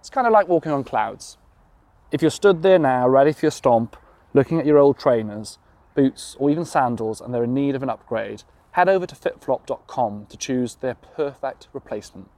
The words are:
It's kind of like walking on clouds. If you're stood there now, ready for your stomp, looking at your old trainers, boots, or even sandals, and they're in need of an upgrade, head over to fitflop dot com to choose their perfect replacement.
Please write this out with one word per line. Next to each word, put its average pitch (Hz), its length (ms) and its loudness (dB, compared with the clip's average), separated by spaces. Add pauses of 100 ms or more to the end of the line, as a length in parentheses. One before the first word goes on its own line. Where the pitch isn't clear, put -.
It's - 100 -20
kind 247 180 0
of 220 40 2
like 208 160 4
walking 165 220 0
on 139 140 -2
clouds. 107 520 -6 (760)
If 147 100 -4
you're 156 80 4
stood 180 320 2
there 190 160 6
now, 127 300 2
ready 143 240 4
for 156 140 -4
your 151 40 2
stomp, 117 460 0 (360)
looking 147 280 2
at 127 40 -4
your 147 140 6
old 139 180 6
trainers, 110 640 -2 (360)
boots, - 440 -2
or 139 120 0
even 160 140 -2
sandals, 113 560 -2
and 123 140 -12
they're 120 100 -2
in 120 80 -4
need 139 220 -2
of 131 80 -6
an 131 80 -6
upgrade, 107 540 -8 (260)
head 180 180 2
over 185 180 0
to 143 100 -18
fitflop - 500 -6
dot - 220 -10
com 104 380 -6
to - 100 -20
choose 123 400 -6
their 123 180 -8
perfect - 760 -10
replacement. 104 640 -14